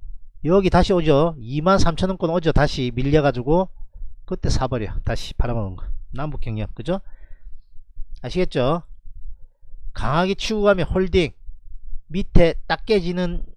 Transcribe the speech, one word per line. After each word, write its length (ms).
여기 260
다시 220
오죠. 480
이만 400
삼천 300
원권 200
오죠. 220
다시 420
밀려가지고 760
그때 220
사버려. 460
다시 300
팔아먹은 400
거. 100
남북 280
경협, 340
그죠? 260
아시겠죠? 600
강하게 420
치고 280
가면 260
홀딩, 440
밑에 460
딱 200
깨지는 580